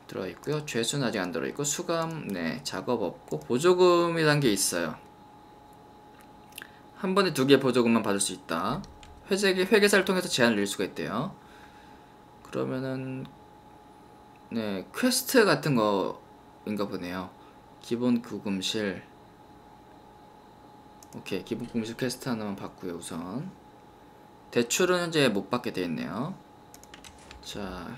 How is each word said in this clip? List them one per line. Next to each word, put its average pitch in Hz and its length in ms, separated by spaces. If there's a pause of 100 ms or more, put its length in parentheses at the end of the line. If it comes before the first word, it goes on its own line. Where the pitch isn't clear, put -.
들어있고요. 104 580
죄수는 123 400
아직 107 140
안 90 100
들어있고, 80 320
수감, 165 680
네, 85 360
작업 110 380
없고, - 380
보조금이란 170 1000
게 127 120
있어요. 85 440 (2000)
한 190 180
번에 190 180
두 131 140
개 139 140
보조금만 117 420
받을 98 180
수 95 120
있다. 92 500 (480)
회계, 190 340
회계사를 202 400
통해서 185 240
제한을 117 280
낼 101 100
수가 - 180
있대요. 90 500 (1080)
그러면은, 131 840 (1300)
네, 104 440
퀘스트 247 500
같은 151 300
거인가 104 1120
보네요. 92 420 (500)
기본 120 400
구금실. 98 840 (2250)
오케이, 92 280
기본 117 220
구금실 113 300
퀘스트 127 320
하나만 107 280
받고요, 92 380
우선. 92 560 (1000)
대출은 175 500
현재 160 280
못 98 200
받게 117 240
돼 95 120
있네요. 85 500 (1080)
자, 92 580